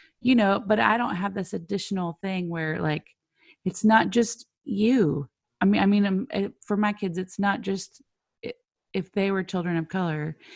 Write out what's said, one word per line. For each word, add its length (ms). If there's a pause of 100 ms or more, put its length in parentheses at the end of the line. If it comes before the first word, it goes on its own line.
(200)
you 140
know, 320
but 140
I 160
don't 200
have 180
this 180
additional 720
thing 260
where, 320
like, 260 (580)
it's 200
not 260
just 360 (180)
you. 640 (320)
I 60
mean, 160
I 40
mean, 200
um, 240
it, 240 (100)
for 120
my 160
kids, 260
it's 200
not 240
just 400 (420)
i-, 80 (400)
if 200
they 180
were 120
children 360
of 100
color, 480 (200)